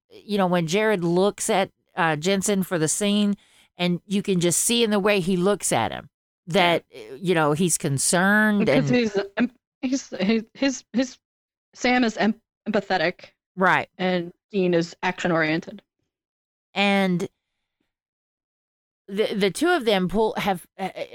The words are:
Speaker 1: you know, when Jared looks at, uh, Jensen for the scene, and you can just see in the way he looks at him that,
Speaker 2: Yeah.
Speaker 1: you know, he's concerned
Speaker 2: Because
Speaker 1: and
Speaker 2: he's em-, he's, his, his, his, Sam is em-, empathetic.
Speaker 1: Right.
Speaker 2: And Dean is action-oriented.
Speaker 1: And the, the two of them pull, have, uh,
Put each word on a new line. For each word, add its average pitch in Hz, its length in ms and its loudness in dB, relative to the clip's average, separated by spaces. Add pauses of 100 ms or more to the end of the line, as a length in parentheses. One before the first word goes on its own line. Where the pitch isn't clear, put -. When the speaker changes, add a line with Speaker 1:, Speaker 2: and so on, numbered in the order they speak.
Speaker 1:
you - 280 -8
know, 185 100 2
when 175 200 0
Jared 208 360 0
looks 180 460 0
at, 190 220 0 (240)
uh, 165 200 0
Jensen 190 480 -2
for 175 140 -4
the 156 100 0
scene, 202 480 0 (420)
and 175 280 -2
you 196 160 -2
can 190 180 0
just 170 200 2
see 240 240 2
in 208 80 0
the 208 80 2
way 202 200 2
he 180 180 0
looks 190 340 0
at 113 200 0
him 62 180 -14 (380)
that, 175 440 2
Speaker 2:
Yeah. 123 280 -16
Speaker 1:
you 185 160 0
know, 151 180 2
he's 165 240 0
concerned 202 880 2
Speaker 2:
Because - 260 2
Speaker 1:
and 247 40 2
Speaker 2:
he's 220 220 0 (200)
em-, 233 140 -2 (300)
he's, 262 280 -4
his, 214 340 -2 (100)
his, 269 300 -2 (100)
his, 254 240 -2 (560)
Sam 247 300 2
is 220 140 -2
em-, 208 220 0 (300)
empathetic. 185 600 -2 (240)
Speaker 1:
Right. 175 420 2
Speaker 2:
And 180 340 -2 (200)
Dean 180 220 2
is 170 300 0
action-oriented. 175 800 -2 (920)
Speaker 1:
And 196 540 0 (1800)
the, 202 240 -2
the 196 160 0
two 320 180 0
of 320 160 2
them 190 220 2
pull, 220 300 0
have, 185 280 -2 (140)
uh, 190 100 -6 (260)